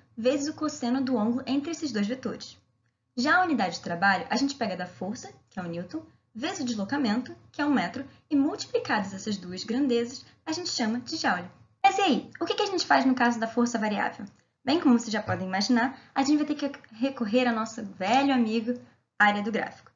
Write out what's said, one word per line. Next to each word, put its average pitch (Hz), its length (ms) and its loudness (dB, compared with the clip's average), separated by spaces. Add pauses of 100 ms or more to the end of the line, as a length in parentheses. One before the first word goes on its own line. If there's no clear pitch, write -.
(160)
vezes 277 320 0
o 302 60 -6
cosseno 269 460 -2
do 254 180 0
ângulo 233 280 0
entre 277 240 -2
esses 311 220 -6
dois 202 140 0
vetores. 233 500 -8 (600)
Já 302 220 2
a 370 60 4
unidade 214 320 0
de - 60 -16
trabalho, 180 480 0
a 220 60 0
gente 269 180 0
pega 190 220 -4
da 180 100 -6
força, 233 460 -10 (180)
que - 80 -12
é 185 40 -6
o 175 60 -6
newton, 175 340 -8 (320)
vezes 339 260 -6
o 277 40 -4
deslocamento, 240 720 -2 (180)
que - 80 -6
é 294 40 0
o 294 60 2
metro, 220 340 -2 (260)
e 302 60 2
multiplicadas 277 760 0
essas 196 240 -4
duas 180 280 -10
grandezas, 240 600 0 (220)
a 320 60 -4
gente 349 180 -4
chama 233 300 -2
de 311 160 -8
joule. 180 320 -2 (340)
Mas 381 160 4
e 392 40 2
aí, 320 280 2 (100)
o 349 40 -2
que - 100 -2
que - 80 0
a 415 40 2
gente 381 200 -2
faz 269 180 4
no 262 100 4
caso 240 240 2
da 220 80 -2
força 240 320 0
variável? 208 480 -2 (380)
Bem, 302 160 2
como 240 180 6
vocês 226 140 -4
já 214 100 0
podem 185 240 -4
imaginar, 226 520 2 (160)
a 277 80 2
gente 285 140 4
vai 294 100 0
ter 294 80 -2
que 285 240 -4 (160)
recorrer 247 520 0
ao 233 80 2
nosso 220 300 -4
velho 247 500 2
amigo 226 440 2 (400)
área 208 240 4
do 214 100 -2
gráfico. - 440 -6